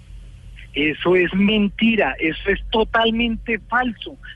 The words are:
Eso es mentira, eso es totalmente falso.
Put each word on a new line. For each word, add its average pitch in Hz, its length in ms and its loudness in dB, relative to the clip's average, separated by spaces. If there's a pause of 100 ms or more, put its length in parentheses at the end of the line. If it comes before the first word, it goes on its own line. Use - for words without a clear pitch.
(720)
Eso 151 420 2
es 175 200 2
mentira, 202 840 2
eso 165 300 -2
es 196 100 0 (120)
totalmente 226 880 0 (100)
falso. 254 480 -4 (180)